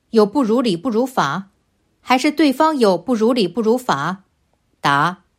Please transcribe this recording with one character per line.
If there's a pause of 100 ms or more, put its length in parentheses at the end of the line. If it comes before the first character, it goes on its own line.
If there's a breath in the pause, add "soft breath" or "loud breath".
(100)
有
不
如
理
不
如
法， (500)
还
是
对
方
有
不
如
理
不
如
法？ (560)
答： (140)